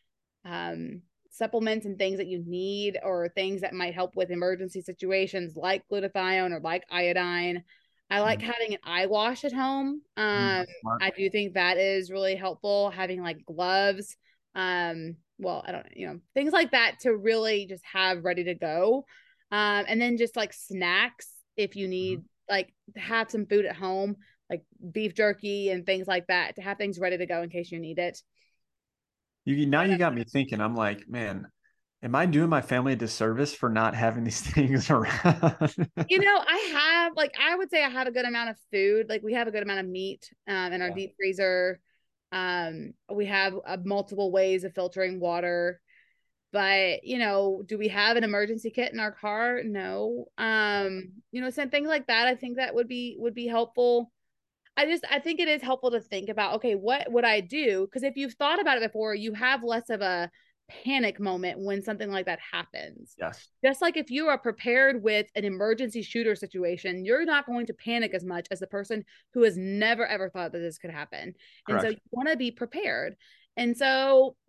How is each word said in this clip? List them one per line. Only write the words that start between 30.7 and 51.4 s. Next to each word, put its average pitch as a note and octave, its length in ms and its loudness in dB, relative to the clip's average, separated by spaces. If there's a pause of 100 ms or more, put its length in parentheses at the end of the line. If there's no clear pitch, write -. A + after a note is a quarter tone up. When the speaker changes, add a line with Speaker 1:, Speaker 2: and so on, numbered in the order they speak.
Speaker 2:
like, G#2 320 -2
"Man, G#2 400 -8 (560)
am A#2+ 120 -2
I D#3+ 100 4
doing E3 240 4
my D3 120 4
family B2+ 320 2
a - 40 2
disservice A2+ 560 0
for B2+ 160 0
not A2+ 260 2
having A#2 280 2
these A2+ 180 -2
<laughs> - 120 -6
things C3+ 360 4
around?" D#3 840 4 (360)
Speaker 1:
You F#4+ 100 6
know, G4+ 280 6
I F#4 260 2
have, E4 420 4
like, D4+ 240 2
I D#4 160 4
would F#4 140 -2
say D#4 140 4
I C4+ 60 2
have B3+ 180 -2
a B3 40 -2
good B3 140 0
amount A#3 240 -2
of A3 80 -8 (140)
food. G#3 380 4
Like, A3 140 -2
we G#3+ 100 -2
have A#3+ 140 2
a A3 40 -2
good G#3 120 -2
amount G3 180 -2
of F#3+ 60 -6
meat, F#3+ 420 -6 (180)
um, F#3 260 -2
in F3+ 80 -4
our F3+ 80 0
Speaker 2:
Yeah. F3 60 -6
Speaker 1:
deep F#3+ 220 -8
freezer. F#3 640 0 (520)
Um, F3 640 -4 (200)
we G#3 140 0
have, G3 280 2 (100)
uh, F#3 180 -6
multiple G3 480 -2
ways F#3+ 320 4
of F#3 120 -8
filtering F#3 440 -2
water. F3 600 0 (720)
But, F#3+ 500 2
you B3 160 -4
know, G3 460 2
do G#3+ 120 -6
we G#3 120 0
have G#3 280 2
an A3+ 60 4
emergency G#3+ 460 -2
kit A#3+ 240 -4
in A3+ 60 -6
our G#3+ 120 -2
car? A3+ 520 -2
No. G#3 640 -6 (100)
Um, G3+ 760 0 (200)
you B3 100 -6